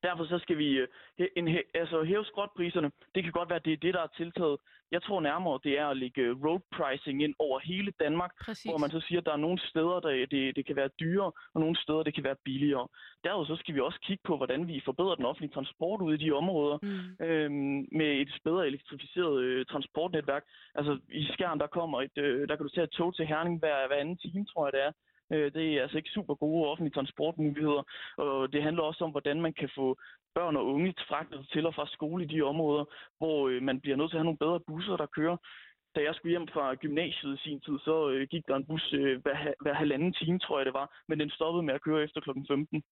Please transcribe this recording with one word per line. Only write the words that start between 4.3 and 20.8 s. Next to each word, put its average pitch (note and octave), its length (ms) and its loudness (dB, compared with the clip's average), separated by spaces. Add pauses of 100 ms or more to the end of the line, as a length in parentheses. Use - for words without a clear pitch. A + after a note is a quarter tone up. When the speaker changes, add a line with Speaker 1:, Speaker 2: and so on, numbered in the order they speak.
Speaker 1:
Jeg F3 120 0
tror G3+ 180 0
nærmere, D#3 420 0
det C#3+ 160 2
er D3+ 80 2
at C#3 100 0
lægge, B2+ 240 -2
øh, B2+ 240 2
road E3+ 140 2 (180)
pricing C#3+ 460 0
ind D3+ 160 0
over C3+ 200 0
hele F#3 400 -4
Danmark, E3 320 2 (100)
Speaker 2:
Præcis. - 300 -8
Speaker 1:
hvor D#3+ 60 0
man D3 120 2
så D#3+ 180 -2
siger, E3+ 120 2
at E3 60 -4
der D#3+ 80 0
er D3 120 0
nogle F3+ 140 2
steder, E3+ 400 0
der C#3 260 0
det, C3+ 300 0
det C#3 120 -4
kan D3 80 -2
være C#3 140 0 (100)
dyrere, F3+ 320 2 (220)
og D#3+ 80 0
nogle D#3+ 220 2
steder, D#3 200 2
det D3 120 -2
kan D3 80 -4
være C3+ 120 0 (100)
billigere. C3+ 420 2 (360)
Derudover F3 220 0
så D3+ 100 -4
skal E3+ 200 -6
vi C#3 40 2
også C#3 280 0
kigge - 180 -4
på, C#3+ 120 2
hvordan C#3 300 0
vi D#3 180 -6
forbedrer E3+ 300 2
den B2+ 100 -2
offentlige C#3+ 280 -4
transport E3 480 -4
ude D#3 140 2
i D3+ 100 -2
de D#3+ 60 4
områder, D3 520 2
Speaker 2:
Mm. F#3 420 -6
Speaker 1:
øhm, C#3+ 680 0
med D#3 200 2 (100)
et C#3+ 100 -2 (120)
bedre E3 240 2
elektrificeret, C#3+ 760 -2
øh, B2+ 220 0
transportnetværk. D3 800 -2 (320)
Altså, C#3+ 240 0 (100)